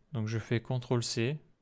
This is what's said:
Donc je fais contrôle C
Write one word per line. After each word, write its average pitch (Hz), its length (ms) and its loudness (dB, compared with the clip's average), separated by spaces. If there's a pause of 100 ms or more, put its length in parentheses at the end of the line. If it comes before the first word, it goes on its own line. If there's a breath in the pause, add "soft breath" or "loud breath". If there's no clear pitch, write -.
(140)
Donc 110 140 0
je 113 120 0
fais 113 220 0
contrôle 123 420 0
C 127 360 0 (220)